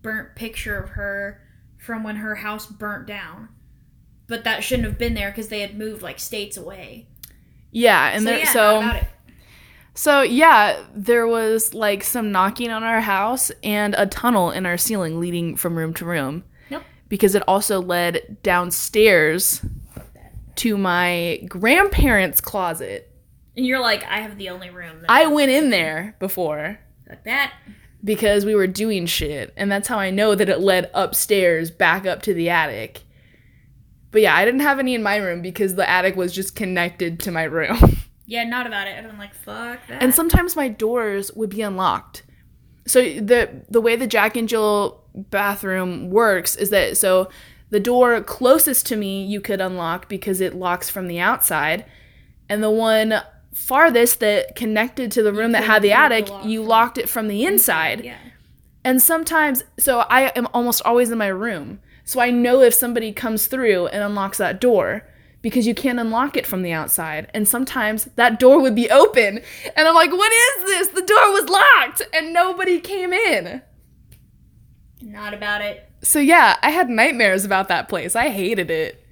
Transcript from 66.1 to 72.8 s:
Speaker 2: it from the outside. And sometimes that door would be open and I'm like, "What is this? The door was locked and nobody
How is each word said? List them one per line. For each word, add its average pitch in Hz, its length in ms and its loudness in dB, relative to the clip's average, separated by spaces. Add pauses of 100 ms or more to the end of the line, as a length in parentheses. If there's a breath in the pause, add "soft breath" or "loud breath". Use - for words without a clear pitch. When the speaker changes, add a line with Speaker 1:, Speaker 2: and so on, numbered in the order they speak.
Speaker 2:
it - 80 -4
from 185 180 -6
the 175 100 -4
outside. 160 600 -6
And 214 140 -2
sometimes 240 600 -2 (100)
that 233 240 4
door 262 200 10
would 262 140 2
be 240 160 0
open 240 500 6 (360 loud breath)
and 311 120 4
I'm 330 60 4
like, 330 160 6
"What 403 220 2
is 466 320 2
this? 381 240 0
The 370 140 -4
door 403 300 4
was 381 160 0
locked 381 540 4 (100)
and 320 200 -4
nobody 359 480 0